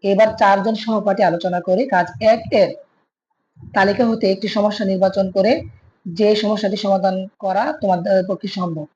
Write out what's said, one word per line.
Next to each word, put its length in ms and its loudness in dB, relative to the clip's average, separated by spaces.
এবার 260 4
চারজন 380 2
সহপাঠী 480 0
আলোচনা 380 0
করে 240 0
কাজ 220 0
এক 200 4
এর 240 2
তালিকা 320 2
হতে 260 0
একটি 160 -4
সমস্যা 380 -2
নির্বাচন 460 0
করে 300 2
যে 280 2
সমস্যাটি 420 -2
সমাধান 500 -2
করা 420 -2
তোমাদের 460 0
পক্ষে 200 -6
সম্ভব। 380 -6